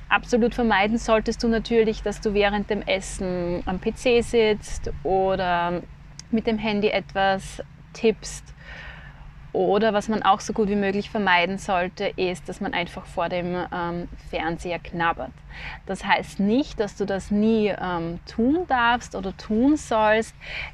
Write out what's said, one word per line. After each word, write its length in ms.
Absolut 480
vermeiden 420
solltest 460
du 40
natürlich, 540
dass 180
du 140
während 340
dem 140
Essen 840
am 120
P 160
C 280
sitzt 680
oder 800
mit 160
dem 100
Handy 300
etwas 720
tippst. 520
Oder 420
was 160
man 120
auch 180
so 120
gut 160
wie 80
möglich 320
vermeiden 480
sollte, 600
ist, 300
dass 140
man 140
einfach 320
vor 240
dem, 260
ähm, 340
Fernseher 500
knabbert. 540
Das 180
heißt 360
nicht, 380
dass 180
du 100
das 240
nie, 380
ähm, 580
tun 420
darfst 460
oder 200
tun 440
sollst. 580